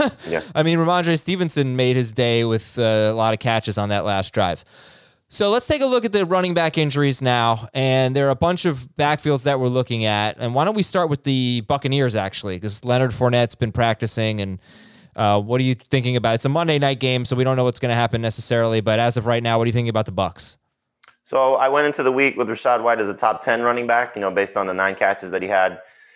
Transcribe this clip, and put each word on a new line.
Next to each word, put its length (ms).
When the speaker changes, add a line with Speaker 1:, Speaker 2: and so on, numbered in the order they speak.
Speaker 1:
<laughs> 100
Speaker 2:
Yeah. 140
Speaker 1:
I 80
mean, 160
Ramondre 400
Stevenson 560
made 220
his 160
day 320
with, 340
uh, 40
a 300
lot 200
of 80
catches 380
on 100
that 160
last 300
drive. 280
So 180
let's 180
take 140
a 60
look 180
at 80
the 140
running 260
back 240
injuries 460
now, 500
and 420
there 120
are 40
a 60
bunch 300
of 320
backfields 460
that 140
we're 100
looking 360
at. 340
And 160
why 120
don't 80
we 80
start 260
with 160
the 380
Buccaneers, 520
actually, 460
'cause 240
Leonard 280
Fournette's 420
been 180
practicing, 680
and, 160
uh, 240
what 200
are 40
you 100
thinking 400
about? 220
It's 80
a 40
Monday 300
night 220
game, 240
so 100
we 80
don't 140
know 80
what's 160
gonna 140
happen 260
necessarily, 600
but 200
as 160
of 100
right 160
now, 160
what 60
are 20
you 60
thinking 160
about 180
the 60
Bucs? 460
Speaker 2:
So 320
I 120
went 200
into 160
the 80
week 240
with 120
Rachaad 360
White 160
as 80
a 60
top 260
ten 220
running 260
back, 260
you 60
know, 100
based 260
on 120
the 60
nine 200
catches 380
that 100
he 60
had 320